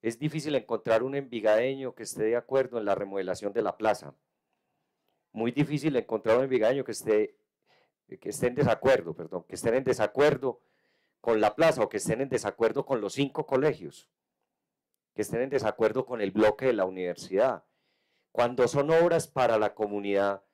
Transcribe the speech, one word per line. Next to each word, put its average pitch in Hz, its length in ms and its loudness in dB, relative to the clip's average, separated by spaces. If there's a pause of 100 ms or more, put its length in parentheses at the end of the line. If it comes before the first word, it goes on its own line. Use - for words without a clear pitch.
Es 113 160 -6
difícil 151 380 -4
encontrar 113 480 0
un 135 100 -4
envigadeño 123 800 0
que - 80 -18
esté 107 220 -6
de 113 120 2
acuerdo 120 440 -2
en 104 60 -4
la 98 100 2
remodelación 98 580 -6
de 113 80 0
la 101 160 -2
plaza. 104 380 -2 (1200)
Muy 113 180 -2
difícil 143 440 -2
encontrar 113 420 0
un 135 80 2
envigadeño 127 380 2
que 113 100 -8
esté, 107 440 0 (800)
que 92 100 -12
esté 123 180 -4
en 120 80 -2
desacuerdo, 120 580 2
perdón, 85 340 -10
que - 60 -14
estén 113 220 0
en 135 80 0
desacuerdo 131 760 0 (600)
con 113 180 2
la 107 160 2
plaza 147 280 4
o 98 60 0
que 107 80 -6
estén 113 240 -2
en 139 80 -4
desacuerdo 113 580 0
con 123 140 -2
los 98 120 -6
cinco 139 320 -4
colegios, 131 640 -2 (1040)
que 104 80 -8
estén 113 200 -4
en 135 100 -2
desacuerdo 113 560 0
con 117 140 -6
el 98 100 -2
bloque 107 340 2
de 127 80 4
la 98 120 0
universidad. 92 800 -2 (680)
Cuando 123 360 0
son 143 240 0
obras 165 360 4
para 117 300 2
la 107 160 0
comunidad, 101 680 -2 (100)